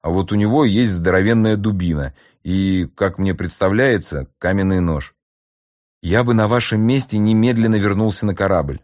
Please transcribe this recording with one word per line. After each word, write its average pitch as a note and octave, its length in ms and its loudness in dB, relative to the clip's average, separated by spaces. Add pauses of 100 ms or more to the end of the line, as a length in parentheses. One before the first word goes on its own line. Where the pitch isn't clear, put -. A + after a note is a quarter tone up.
А - 80 -6
вот F2+ 220 -2
у G#2 40 -2
него G#2+ 280 2
есть A2 300 2
здоровенная G2 640 2
дубина F2+ 560 -2 (280)
и, F#2 540 -2
как F#2+ 220 -2
мне F#2+ 180 -2
представляется, F#2+ 920 -2 (100)
каменный F#2+ 420 0
нож». D#2+ 340 -4 (880)
«Я G2 220 0
бы A#2+ 100 2
на A2 140 2
вашем A#2 320 0
месте A#2+ 380 0
немедленно A2 580 2
вернулся G#2 500 0
на G#2 80 -2
корабль». F2+ 500 -2